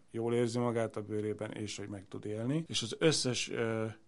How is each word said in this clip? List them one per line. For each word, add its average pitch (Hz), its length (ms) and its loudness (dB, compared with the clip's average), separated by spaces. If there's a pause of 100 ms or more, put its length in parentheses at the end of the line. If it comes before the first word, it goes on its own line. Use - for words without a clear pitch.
(120)
jól 117 220 0
érzi 120 260 4
magát 117 360 2
a 113 60 -4
bőrében, 107 500 -2
és 104 260 -6
hogy 104 100 -8
meg 101 200 -8
tud - 180 -10
élni. 120 420 0
És - 140 -2
az 110 180 -4
összes, 131 500 4
ö, 113 360 0 (220)